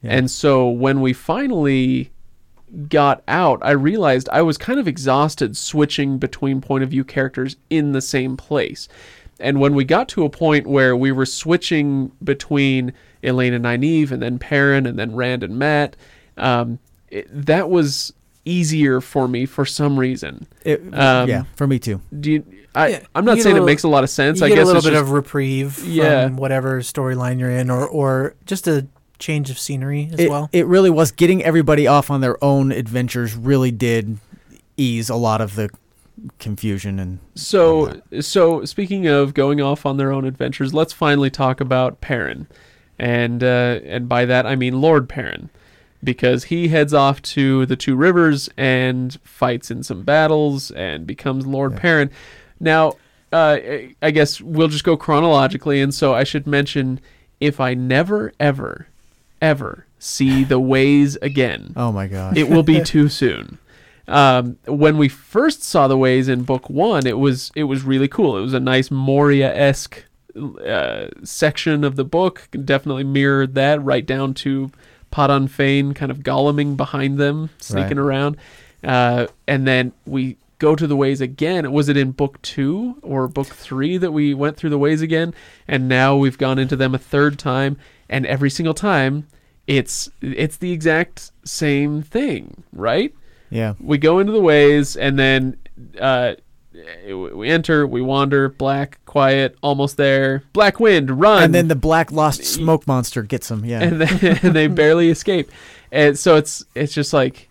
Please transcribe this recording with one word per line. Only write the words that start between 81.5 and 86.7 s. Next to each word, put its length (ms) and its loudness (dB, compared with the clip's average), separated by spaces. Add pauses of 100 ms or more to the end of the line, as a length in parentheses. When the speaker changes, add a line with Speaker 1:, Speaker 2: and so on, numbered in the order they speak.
Speaker 2:
Was 160 2
it 80 2
in 160 0
book 300 -4
two 600 -6
or 260 -4
book 200 -6
three 500 -6
that 140 -2
we 200 0
went 240 -2
through 140 -4
the 80 0
Ways 240 0
again? 320 -2 (320)
And 220 -2
now 280 4
we've 220 0
gone 200 0
into 180 -2